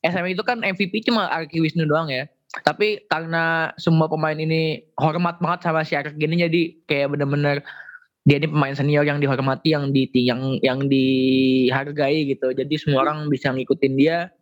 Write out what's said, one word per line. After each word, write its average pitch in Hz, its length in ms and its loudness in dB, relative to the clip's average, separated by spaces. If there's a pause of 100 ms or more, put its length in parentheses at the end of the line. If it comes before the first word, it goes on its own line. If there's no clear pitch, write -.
S 180 140 0
M 175 100 -2
itu 185 160 -4
kan 240 160 -2
M 196 160 -2
V 190 160 -2
P 220 160 -4
cuma 220 240 0
Arki 165 320 -2
Wisnu 156 240 0
doang 151 240 0
ya. 131 160 -6 (360)
Tapi 202 480 0
karena 165 640 -2
semua 160 320 2
pemain 156 260 -2
ini 160 480 -2 (160)
hormat 170 400 0
banget 175 300 -2
sama 160 160 0
si 151 100 -4
Arki 147 220 -6
ini, 160 260 0
jadi 170 200 2 (280)
kayak 147 240 0
bener-bener 143 480 0 (640)
dia 143 160 6
ini 151 100 -2
pemain 143 240 0
senior 147 300 2
yang 147 160 0
dihormati, 135 560 0
yang 139 160 -2
di-, 135 240 2
yang, 127 480 2
yang 131 240 0
dihargai 131 1400 2 (100)
gitu. 127 220 -2
Jadi 143 240 -2
semua 135 240 2
orang 151 240 -2
bisa 139 240 0
ngikutin 135 480 0
dia 170 320 2 (100)